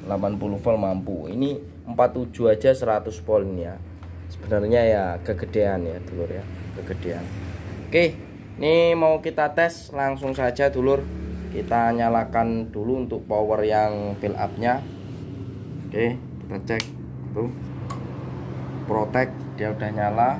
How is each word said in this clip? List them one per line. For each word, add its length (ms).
delapan 320
puluh 240
volt 160
mampu. 480
Ini 320
empat 320
tujuh 400
aja 160
seratus 540
volt 180
ini 240
ya. 80
Sebenarnya 600
ya 200
kegedean 640
ya, 100
dulur 160
ya, 160
kegedean. 480
Oke, 320
ini 400
mau 260
kita 300
tes 400
langsung 400
saja, 340
dulur. 380
Kita 400
nyalakan 760
dulu 380
untuk 180
power 380
yang 560
build 160
up-nya. 480
Oke, 320
kita 380
cek 160
tuh. 160
Protek 400
dia 180
udah 220
nyala. 440